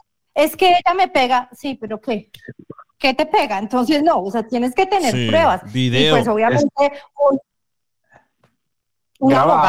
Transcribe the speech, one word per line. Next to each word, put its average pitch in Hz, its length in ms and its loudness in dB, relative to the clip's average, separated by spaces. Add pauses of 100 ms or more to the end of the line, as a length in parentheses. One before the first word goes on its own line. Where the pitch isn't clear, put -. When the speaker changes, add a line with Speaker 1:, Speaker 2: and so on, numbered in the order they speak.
(360)
Speaker 1:
es 311 200 0
que 381 140 2
ella 349 260 2
me 370 120 0
pega". 247 500 -2
Sí, 269 240 -10
pero 214 180 -10
¿qué? - 300 -8 (720)
¿Qué 262 160 0
te 311 100 -2
pega? 285 320 -2
Entonces, 254 460 -2
no, 302 180 2
o 196 80 -8
sea, 226 180 -4
tienes 247 280 -4
que 381 100 2
tener 370 280 -2
Speaker 2:
Sí, 120 160 -2
Speaker 1:
pruebas. 208 400 2
Y, 123 200 -2
Speaker 2:
video. 139 260 2
Speaker 1:
pues, - 120 0
obviamente, 285 640 0 (400)
un, 269 80 -2 (1800)
un 262 100 2
Speaker 3:
Graba - 240 4 (160)